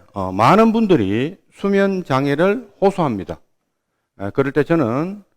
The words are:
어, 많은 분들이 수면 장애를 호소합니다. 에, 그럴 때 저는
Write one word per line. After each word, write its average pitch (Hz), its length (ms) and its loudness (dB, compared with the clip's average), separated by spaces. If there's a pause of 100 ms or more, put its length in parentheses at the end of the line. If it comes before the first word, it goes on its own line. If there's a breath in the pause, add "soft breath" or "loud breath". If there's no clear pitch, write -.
(120)
어, 92 180 -6
많은 165 420 4
분들이 151 640 0 (140)
수면 196 540 -2
장애를 147 680 -2 (100)
호소합니다. 139 600 -2 (800)
에, 101 100 -8
그럴 139 220 -2
때 151 100 2
저는 160 600 -2 (120)